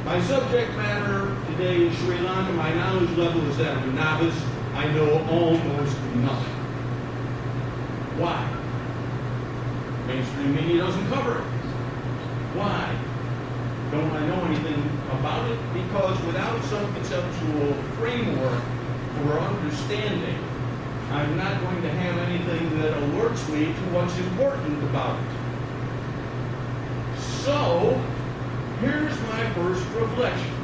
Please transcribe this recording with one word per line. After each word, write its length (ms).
My 200
subject 520
matter 600
today 360
is 120
Sri 200
Lanka. 320
My 220
knowledge 380
level 380
is 80
that 200
of 60
a 100
novice. 500
I 180
know 380
almost 680
nothing. 380
Why? 260
Mainstream 460
media 260
doesn't 280
cover 300
it. 80
Why? 340
Don't 200
I 140
know 200
anything 360
about 400
it? 80
Because 500
without 400
some 300
conceptual 800
framework 640
for 180
understanding, 1000
I'm 240
not 260
going 200
to 80
have 280
anything 500
that 140
alerts 580
me 140
to 160
what's 260
important 680
about 360
it. 80
So, 800
here's 480
my 220
first 320
reflection. 720